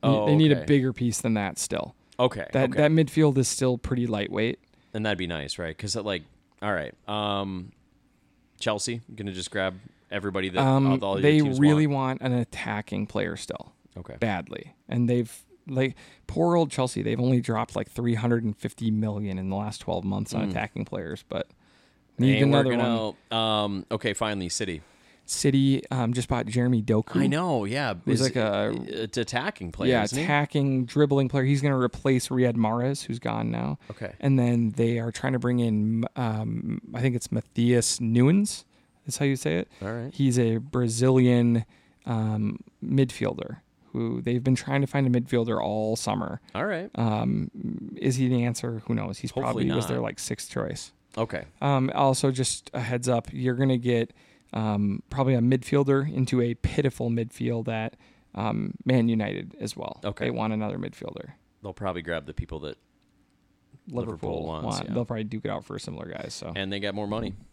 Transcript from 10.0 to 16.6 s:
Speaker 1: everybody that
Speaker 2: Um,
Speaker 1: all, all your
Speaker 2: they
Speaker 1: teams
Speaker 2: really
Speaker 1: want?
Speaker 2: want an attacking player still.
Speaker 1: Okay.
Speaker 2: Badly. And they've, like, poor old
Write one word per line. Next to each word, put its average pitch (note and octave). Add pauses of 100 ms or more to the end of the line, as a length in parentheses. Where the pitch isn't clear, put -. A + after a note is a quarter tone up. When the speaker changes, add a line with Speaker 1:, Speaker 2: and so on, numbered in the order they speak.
Speaker 1:
everybody F#2+
that F2+
Speaker 2:
Um, C3+
Speaker 1:
all, C3
all G2
your G2
Speaker 2:
they D3+
Speaker 1:
teams C3+
Speaker 2:
really D3+
Speaker 1:
want? C3+
Speaker 2:
want B2+
an B2
attacking G#2
player F2+
still. - (240)
Speaker 1:
Okay. -
Speaker 2:
Badly. G#2 (160)
And A#2+
they've, B2 (360)
like, C3 (320)
poor E3+
old E3